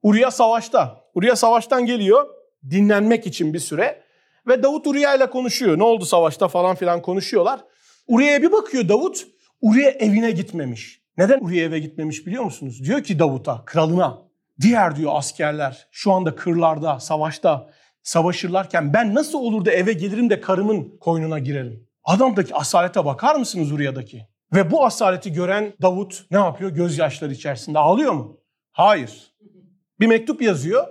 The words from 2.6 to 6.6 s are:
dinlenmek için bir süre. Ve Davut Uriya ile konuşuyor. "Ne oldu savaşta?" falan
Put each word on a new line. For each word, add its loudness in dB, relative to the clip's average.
dinlenmek 2
için -4
bir -6
süre. -4
Ve 2
Davut 0
Uriya 2
ile 2
konuşuyor. 0
"Ne 2
oldu 2
savaşta?" 2
falan 0